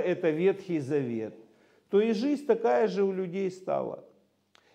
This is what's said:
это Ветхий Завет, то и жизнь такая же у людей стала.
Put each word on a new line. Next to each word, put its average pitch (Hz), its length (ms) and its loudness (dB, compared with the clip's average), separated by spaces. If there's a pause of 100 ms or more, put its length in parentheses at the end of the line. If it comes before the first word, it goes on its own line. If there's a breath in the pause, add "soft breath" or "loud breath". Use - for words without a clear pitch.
(140)
это 170 160 0
Ветхий 175 500 0
Завет, 120 560 -2 (540 soft breath)
то 202 120 4
и 226 100 2
жизнь 262 340 -2
такая 226 440 2
же 196 160 0
у 196 80 0
людей 185 360 -4
стала. 139 540 -4 (720 soft breath)